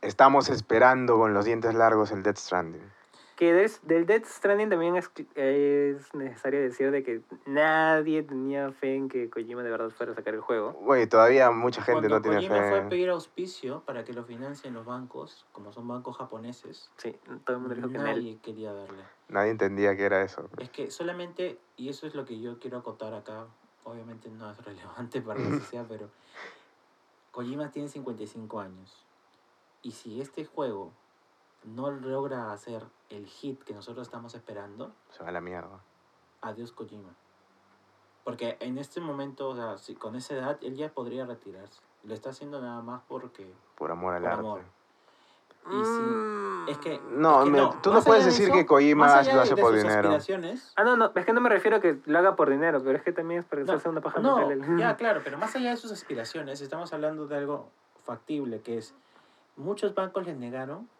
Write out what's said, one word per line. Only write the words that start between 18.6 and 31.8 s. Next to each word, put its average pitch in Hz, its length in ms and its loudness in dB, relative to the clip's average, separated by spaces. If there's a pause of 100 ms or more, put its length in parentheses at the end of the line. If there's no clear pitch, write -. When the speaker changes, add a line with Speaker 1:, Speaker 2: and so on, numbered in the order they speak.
Speaker 3:
darle. 98 280 -16 (260)
Speaker 1:
Nadie 104 240 0
entendía 101 440 0
qué 98 80 -2
era 98 180 2
eso. - 260 -8 (100)
Speaker 3:
Es 127 100 -12
que - 220 -10
solamente, 175 680 -8 (200)
y 127 100 -10
eso 139 180 -12
es 151 80 -14
lo 135 120 -10
que 113 140 -12
yo 120 180 -12
quiero 123 200 -12
acotar 110 360 -12
acá, 110 320 -16 (380)
obviamente 117 440 -18
no 110 220 -18
es 104 120 -20
relevante 104 600 -12
para 110 180 -8
la 117 100 -4
Speaker 1:
<laughs> 143 100 -4
Speaker 3:
sociedad, 120 280 -14
pero 107 220 -16 (1200)
Kojima 139 380 -10
tiene 147 180 -10
cincuenta 127 340 -12
y 104 40 -12
cinco 110 340 -14
años. 92 460 -18 (760)
Y 120 100 -14
si 113 280 -16
este 139 240 -12
juego 107 480 -8 (720)
no 123 260 -10